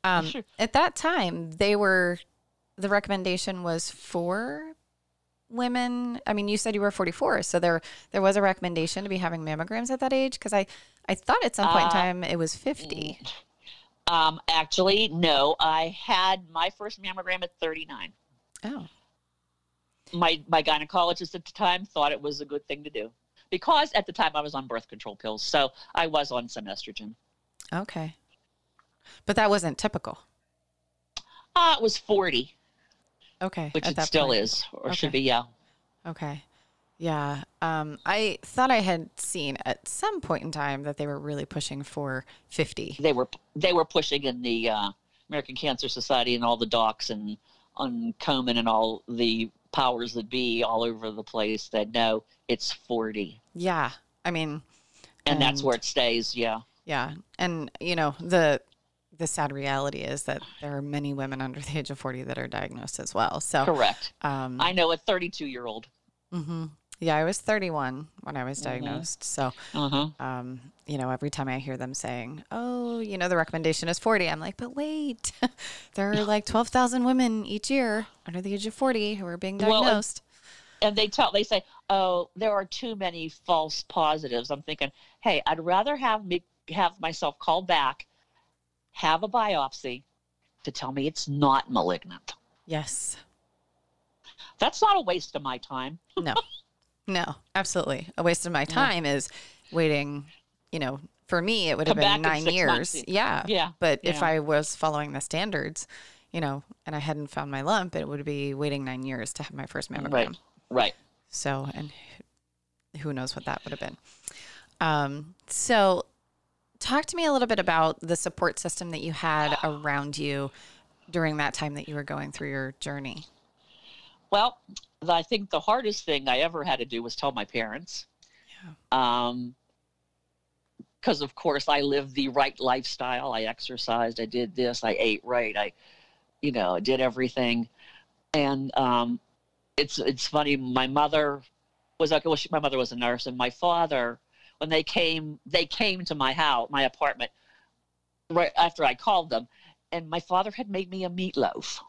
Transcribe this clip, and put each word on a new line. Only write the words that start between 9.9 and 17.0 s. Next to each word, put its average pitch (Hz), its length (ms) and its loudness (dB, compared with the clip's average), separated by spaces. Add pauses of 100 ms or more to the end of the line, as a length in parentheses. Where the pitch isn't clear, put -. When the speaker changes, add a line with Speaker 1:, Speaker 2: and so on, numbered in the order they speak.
Speaker 1:
that 262 100 0
age? 262 280 2
'Cause 208 120 -6
I, 196 160 2 (400)
I 190 80 2
thought - 300 2
at 233 100 0
some 165 140 4
point 165 140 8
in 170 40 6
Speaker 2:
Uh, 170 40 4
Speaker 1:
time 180 340 2
it 170 120 0
was 160 180 0
fifty. 151 680 -6
Speaker 2:
mm, - 920 -6
um, 160 360 4
actually, 185 580 4
no. 156 540 4
I 160 360 2
had 190 520 2
my 165 220 0
first 208 300 -12